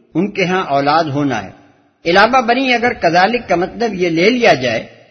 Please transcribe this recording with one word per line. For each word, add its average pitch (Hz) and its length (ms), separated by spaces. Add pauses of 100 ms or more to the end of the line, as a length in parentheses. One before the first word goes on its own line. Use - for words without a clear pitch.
(140)
ان 196 180
کے 190 140
ہاں 185 180
اولاد 143 400
ہونا 135 400
ہے۔ - 200 (420)
علاوہ 220 360
بنی 247 320
اگر 240 200
کذالک 190 560
کا 180 60
مطلب 196 380
یہ 180 160
لے 165 200
لیا 233 240
جائے 123 340 (240)